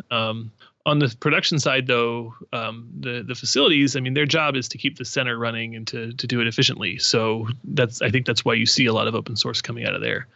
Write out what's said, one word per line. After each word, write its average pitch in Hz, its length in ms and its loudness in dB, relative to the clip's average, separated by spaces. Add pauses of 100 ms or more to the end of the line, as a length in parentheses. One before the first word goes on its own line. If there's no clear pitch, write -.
(100)
Um, 113 420 -2 (340)
on 147 140 4
the 127 200 2
production 160 380 2
side, 131 280 2
though, 117 480 0 (180)
um, 117 360 -6 (120)
the, 123 260 -6
the 123 80 -6
facilities, 143 640 4
I 131 40 0
mean, 131 140 -2
their 151 120 4
job 147 300 2
is 131 120 -2
to - 100 -12
keep - 180 -4
the 127 80 -8
center 123 340 -2
running 113 380 -4
and 113 120 -10
to, 117 240 -8
to 127 140 -8
do 120 140 0
it 117 60 4
efficiently. 117 520 0
So 110 500 0 (160)
that's, 123 360 0
I 123 100 2
think 127 160 2
that's - 180 0
why 117 100 4
you 113 100 2
see 127 220 4
a 113 60 4
lot 107 160 2
of 110 60 -4
open 113 220 -4
source 117 240 -2
coming 117 240 -6
out 104 100 -2
of 95 60 -4
there. - 360 -4